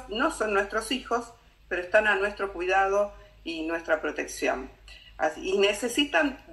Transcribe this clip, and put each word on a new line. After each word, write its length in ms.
no 220
son 220
nuestros 380
hijos, 400
pero 140
están 240
a 80
nuestro 380
cuidado 600
y 240
nuestra 340
protección. 680
Así, 320
y 120
necesitan 920